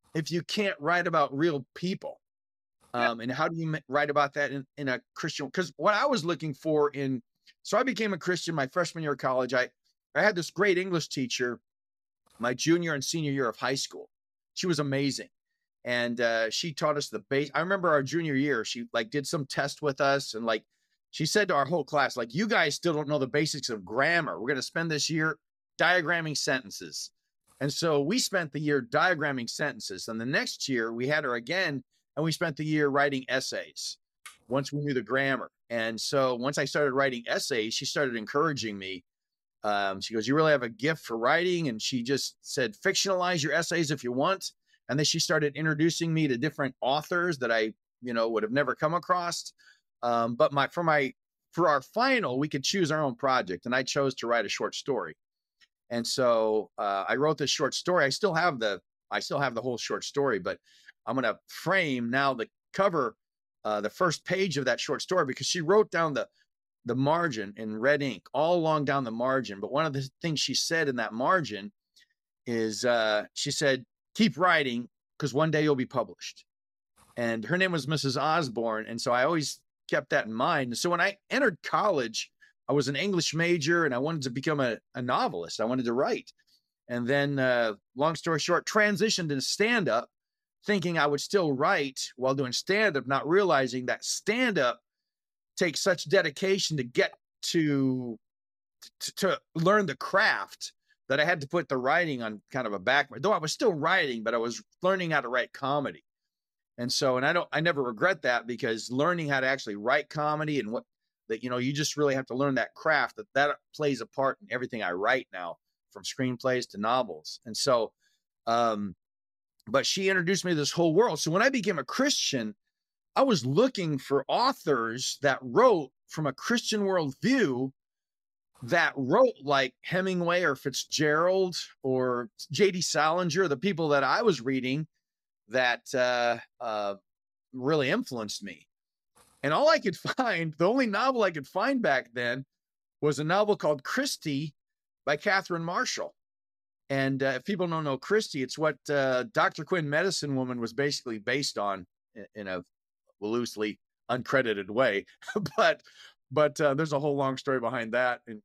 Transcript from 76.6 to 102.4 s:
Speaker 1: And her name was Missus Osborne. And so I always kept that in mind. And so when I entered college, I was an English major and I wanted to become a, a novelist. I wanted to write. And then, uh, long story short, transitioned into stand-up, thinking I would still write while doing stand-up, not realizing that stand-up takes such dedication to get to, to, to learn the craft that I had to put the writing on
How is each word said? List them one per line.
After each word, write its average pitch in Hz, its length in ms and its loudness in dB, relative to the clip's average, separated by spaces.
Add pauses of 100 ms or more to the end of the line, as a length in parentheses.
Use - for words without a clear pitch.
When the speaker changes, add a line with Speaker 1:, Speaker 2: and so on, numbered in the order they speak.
Speaker 1:
And 117 280 -2
her 156 120 0
name 185 160 2
was 147 140 -2
Missus 139 300 -2
Osborne. 120 720 0
And 113 140 -8
so 123 120 0
I 123 120 4
always 156 360 -2 (280)
kept 151 220 -2
that 139 160 2
in 110 60 -8
mind. 131 380 0
And 113 80 -6
so 175 120 0
when 175 100 2
I 196 180 0 (120)
entered 233 320 2
college, 156 680 0 (380)
I - 40 0
was 139 160 2
an 139 80 -2
English 175 380 0
major 170 500 2
and 135 100 2
I 120 40 0
wanted 151 240 -2
to 127 80 -4
become 139 300 -2
a, 120 180 0 (160)
a 127 80 -6
novelist. 123 580 -2
I 107 40 2
wanted 123 220 0
to 120 60 2
write. 139 400 -2 (560)
And 120 180 -4
then, 143 320 2
uh, 120 360 2 (220)
long 156 200 0
story 165 240 -2
short, 170 260 0
transitioned 202 640 2
into 139 120 0
stand-up, 190 680 0 (540)
thinking 175 340 0
I 147 80 4
would 147 140 0
still 175 320 2
write 143 480 0 (160)
while 131 180 2
doing 135 180 -2
stand-up, 185 540 0
not 135 220 0
realizing 139 580 2
that 117 180 -2
stand-up 202 760 0 (760)
takes 170 240 0
such - 280 0
dedication 185 680 2
to 127 60 -2
get 165 340 -2 (240)
to, 135 760 0 (800)
to, - 160 -10
to 190 240 0 (140)
learn 196 320 4
the 143 100 -4
craft 180 760 0 (360)
that 139 120 2
I 147 60 2
had 170 160 0
to 135 60 -10
put 170 200 -2
the 139 80 0
writing 139 460 0
on 107 180 -6 (100)